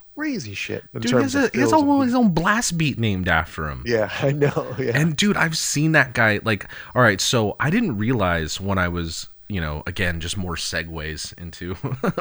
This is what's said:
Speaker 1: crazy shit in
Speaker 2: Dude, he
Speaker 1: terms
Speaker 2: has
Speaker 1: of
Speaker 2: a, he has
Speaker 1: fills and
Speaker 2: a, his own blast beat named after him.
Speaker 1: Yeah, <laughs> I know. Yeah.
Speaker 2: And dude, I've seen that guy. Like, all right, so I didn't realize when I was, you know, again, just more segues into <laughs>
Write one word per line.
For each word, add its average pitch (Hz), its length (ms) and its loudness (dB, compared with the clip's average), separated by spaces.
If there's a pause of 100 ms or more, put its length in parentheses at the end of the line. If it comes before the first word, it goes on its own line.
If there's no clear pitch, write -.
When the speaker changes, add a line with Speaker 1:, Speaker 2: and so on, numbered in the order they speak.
(160)
Speaker 1:
crazy 226 380 -6
shit - 280 -6 (120)
in 120 60 -6
Speaker 2:
Dude, - 40 -4
he 240 60 0
Speaker 1:
terms 262 240 4
Speaker 2:
has - 0 -
Speaker 1:
of 277 200 2
Speaker 2:
a, - 20 -4
he 240 40 0
has 285 100 4
Speaker 1:
fills 311 120 6
and 277 200 4
Speaker 2:
a, - 40 2
his 240 80 2
own 240 160 6
blast 180 480 0
beat 147 200 0
named 95 300 0
after 80 400 0
him. 65 180 -8
Speaker 1:
Yeah, 110 300 0
<laughs> - 60 -2
I 143 100 2
know. 143 460 0
Yeah. 127 200 -2
Speaker 2:
And 156 160 2
dude, 202 220 2
I've 160 220 0
seen 156 340 0
that 135 220 4
guy. 110 280 2
Like, 110 240 -2 (280)
all 127 80 6
right, 104 180 6
so 110 400 2
I 120 100 2
didn't 185 280 0
realize 92 640 0
when 98 180 0
I 90 100 2
was, 85 400 -4 (220)
you 95 100 -2
know, 76 260 -4
again, 87 340 -2
just 85 180 -6
more 87 180 -4
segues 80 840 -8
into 85 360 -10
<laughs> - 460 -4